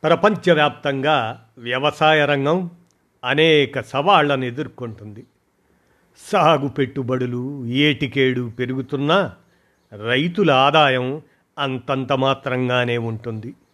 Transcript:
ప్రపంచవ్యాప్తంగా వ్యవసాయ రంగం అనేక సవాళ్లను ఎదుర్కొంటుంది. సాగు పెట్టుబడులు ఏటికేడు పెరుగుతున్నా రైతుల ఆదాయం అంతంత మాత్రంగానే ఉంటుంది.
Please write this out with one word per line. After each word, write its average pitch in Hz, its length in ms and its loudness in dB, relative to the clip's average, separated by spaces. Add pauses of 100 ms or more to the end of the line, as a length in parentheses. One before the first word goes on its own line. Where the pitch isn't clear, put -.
ప్రపంచవ్యాప్తంగా 151 1400 0 (140)
వ్యవసాయ 143 680 2
రంగం 147 460 0 (540)
అనేక 143 560 2
సవాళ్లను 143 640 2
ఎదుర్కొంటుంది. 117 840 -12 (1040)
సాగు 156 360 2
పెట్టుబడులు 127 960 -4
ఏటికేడు 131 920 0
పెరుగుతున్నా 135 760 -2 (760)
రైతుల 165 440 0
ఆదాయం 135 720 2 (360)
అంతంత 135 540 -4
మాత్రంగానే 127 840 0
ఉంటుంది. 113 560 -8 (200)